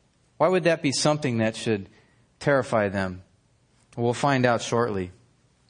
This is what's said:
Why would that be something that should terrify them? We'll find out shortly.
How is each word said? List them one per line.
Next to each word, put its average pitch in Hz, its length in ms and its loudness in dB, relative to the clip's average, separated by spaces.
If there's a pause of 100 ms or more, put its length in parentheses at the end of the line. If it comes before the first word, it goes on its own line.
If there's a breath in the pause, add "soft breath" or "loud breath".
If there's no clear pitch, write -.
(360)
Why 156 120 2
would 180 160 2
that 165 180 0
be 139 100 0
something 147 460 0
that 110 180 0
should 104 320 -2 (520 soft breath)
terrify 120 500 0
them? 92 320 -4 (760)
We'll 120 160 0
find 131 320 0
out 120 160 2
shortly. 107 500 -2 (600)